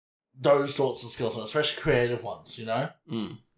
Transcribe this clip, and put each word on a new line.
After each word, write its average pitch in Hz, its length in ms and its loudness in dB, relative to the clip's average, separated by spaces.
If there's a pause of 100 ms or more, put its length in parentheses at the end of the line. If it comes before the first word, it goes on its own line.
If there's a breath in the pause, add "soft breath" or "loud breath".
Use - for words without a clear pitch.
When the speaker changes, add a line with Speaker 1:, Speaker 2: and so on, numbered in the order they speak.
(380)
Speaker 1:
those 143 360 4
sorts 127 300 0
of 117 60 -4
skills 110 260 -2
on, 110 80 -6
especially 147 380 -2
creative 123 420 2
ones, - 340 -10
you 113 80 -10
know? 117 220 -2 (220)
Speaker 2:
Mm, 110 280 -6 (200)